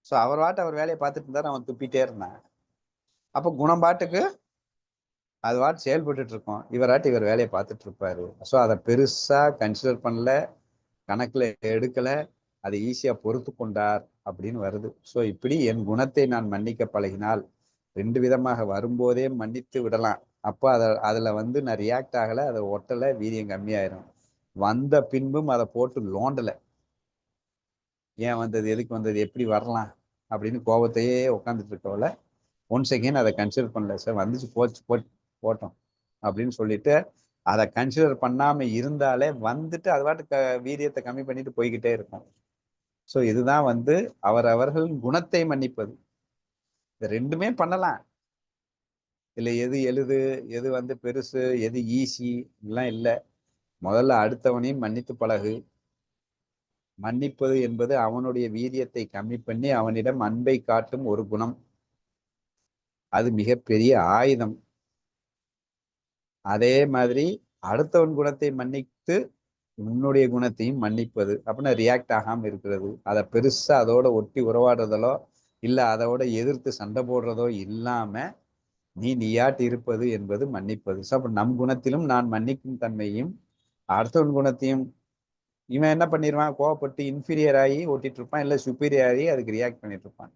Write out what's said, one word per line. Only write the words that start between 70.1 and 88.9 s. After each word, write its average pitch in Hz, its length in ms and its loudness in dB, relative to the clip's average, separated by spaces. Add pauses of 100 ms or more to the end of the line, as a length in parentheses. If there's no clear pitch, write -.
குணத்தையும் 123 540 -2
மன்னிப்பது, 107 640 -2
அப்படின்னா 127 280 0
ரியாக்ட் 120 380 2
ஆகாம 113 320 -2
இருக்கிறது, 101 580 -6
அதை 104 200 0
பெருசா 123 460 0
அதோட 123 420 4
ஒட்டி 110 320 -2
உறவாடுறதோ, 117 760 2 (400)
இல்ல 120 380 2
அதோட 120 360 -2
எதிர்த்து 127 400 -2
சண்டை 107 300 -6
போடுறதோ 120 460 -2
இல்லாம, 113 840 -6 (580)
நீ 117 220 -4
நீயாட்டு 117 460 2
இருப்பது 120 500 -2
என்பது 104 360 -4
மன்னிப்பது. 101 540 -6
So, 131 180 -2
அப்ப 127 120 -4
நம் 113 260 0
குணத்திலும் 131 480 0
நான் 123 280 0
மன்னிக்கும் 127 460 -4
தன்மையும், 110 640 -6 (520)
அடுத்தவன் 117 400 2
குணத்தையும், 135 640 0 (720)
இவன் 143 220 2
என்ன 160 180 4
பண்ணிருவான், 151 520 0
கோவப்பட்டு 143 440 -2
இன்ஃபீரியர் 143 580 2
ஆகி 139 260 2
ஓட்டிட்டு 135 280 -4
இருப்பான், 127 260 -6
இல்ல 143 140 0
சுப்பீரியர் 135 540 2